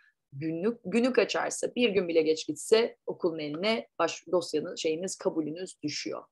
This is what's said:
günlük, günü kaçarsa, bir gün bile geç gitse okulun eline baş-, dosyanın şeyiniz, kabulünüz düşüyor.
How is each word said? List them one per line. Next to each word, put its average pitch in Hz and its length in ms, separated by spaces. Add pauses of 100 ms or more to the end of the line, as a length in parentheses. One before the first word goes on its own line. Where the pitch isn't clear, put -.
(340)
günlük, 165 520
günü 233 280
kaçarsa, 165 640
bir 240 140
gün 190 180
bile 165 140
geç 156 260
gitse - 580
okulun 160 340
eline 165 480 (120)
baş-, - 320
dosyanın 165 440
şeyiniz, 165 400
kabulünüz 165 680
düşüyor. - 480